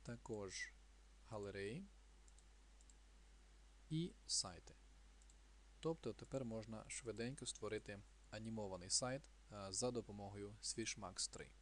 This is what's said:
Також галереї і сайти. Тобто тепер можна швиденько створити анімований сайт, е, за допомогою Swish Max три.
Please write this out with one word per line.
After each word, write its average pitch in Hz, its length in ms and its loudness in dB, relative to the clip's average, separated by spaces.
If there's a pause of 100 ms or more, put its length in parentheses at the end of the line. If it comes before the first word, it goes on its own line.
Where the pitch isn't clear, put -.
Також 107 680 0 (540)
галереї 101 580 2 (2000)
і 160 240 6 (120)
сайти. - 500 2 (1040)
Тобто 160 340 4
тепер - 320 0
можна 110 440 0
швиденько 117 560 2
створити 104 540 2 (300)
анімований 107 600 2
сайт, 131 320 6 (300)
е, 98 200 -2
за 120 200 6
допомогою 104 720 0
Swish - 380 2
Max 92 340 0
три. - 180 -4 (100)